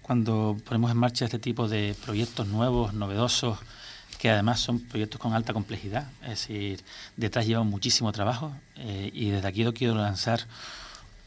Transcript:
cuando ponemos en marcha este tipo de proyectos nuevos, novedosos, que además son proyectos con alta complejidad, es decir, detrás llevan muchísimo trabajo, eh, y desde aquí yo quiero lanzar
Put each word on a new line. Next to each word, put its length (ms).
cuando 600
ponemos 280
en 60
marcha 280
este 140
tipo 280
de 280
proyectos 420
nuevos, 460
novedosos, 640
que 100
además 300
son 200
proyectos 400
con 140
alta 180
complejidad, 600
es 80
decir, 540
detrás 300
llevan 180
muchísimo 460
trabajo, 440
eh, 360
y 200
desde 160
aquí 160
yo 100
quiero 220
lanzar 460